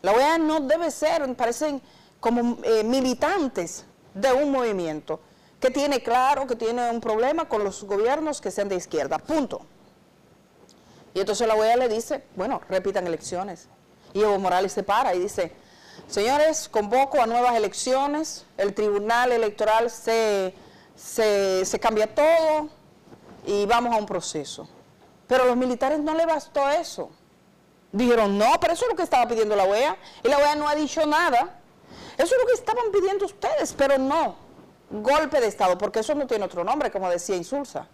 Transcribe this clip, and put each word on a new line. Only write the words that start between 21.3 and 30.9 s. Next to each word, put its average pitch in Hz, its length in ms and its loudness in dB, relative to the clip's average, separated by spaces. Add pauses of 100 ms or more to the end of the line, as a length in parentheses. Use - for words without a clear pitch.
se 202 140 -4
cambia 214 360 0
todo 311 540 4 (760)
y 202 200 0
vamos 233 280 2
a 226 40 2
un 214 80 -2
proceso". 160 640 -8 (580)
Pero 262 160 4
a - 20 6
los 247 120 4
militares 254 420 0
no 311 160 -2
le 330 100 2
bastó 294 440 -2
eso. 294 420 -4 (800)
Dijeron, 220 460 2
"No, 247 220 4
pero 339 140 2
eso 403 120 -2
es 480 60 0
lo 453 40 0
que 349 80 -2
estaba 247 240 2
pidiendo 220 280 0
la 196 100 2
oea, 233 320 0 (260)
y - 40 2
la 285 100 4
oea 294 180 4
no 302 120 -2
ha 294 60 0
dicho 302 320 -2